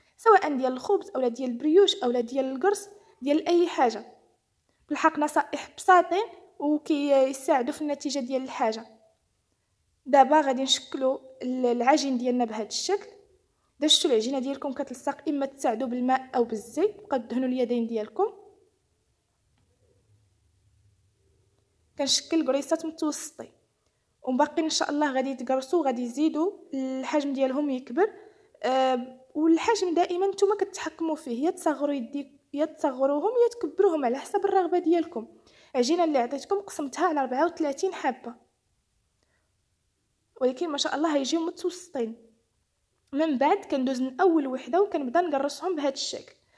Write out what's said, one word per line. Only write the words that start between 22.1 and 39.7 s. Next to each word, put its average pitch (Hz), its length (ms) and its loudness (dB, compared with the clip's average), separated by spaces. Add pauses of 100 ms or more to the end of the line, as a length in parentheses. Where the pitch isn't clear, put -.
كريسات 285 400 -2
متوسطين، - 640 -8 (680)
وباقي 294 400 0
ان 320 80 -2
شاء - 200 -2
الله 294 220 0
غادي 262 180 -2
يتقرصوا، 262 560 -2
غادي 247 160 -2
يزيدوا 302 500 0 (220)
الحجم 262 580 -2
ديالهم 269 380 0
يكبر. 262 420 -2 (500)
آه، 262 560 0 (160)
والحجم 330 600 2
دائما 349 320 0
نتوما 403 280 2
كتحكموا 330 600 -4
فيه، 254 280 -6
يا 359 60 2
تصغروا 285 440 -2
يديك، 277 480 -8 (120)
يا 285 100 0
تصغروهم، 294 640 0
يا 480 200 4
تكبروهم 330 540 0
على 247 140 0
حسب 392 260 -2
الرغبه 359 340 2
ديالكم. 330 500 0 (460)
العجينه 294 300 2
اللي 294 140 2
عطيتكم 269 380 -2
قسمتها 311 500 -4
على 302 140 0
أربعة 262 240 0
وثلاثين 339 500 -2
حبه، 240 400 -6 (2000)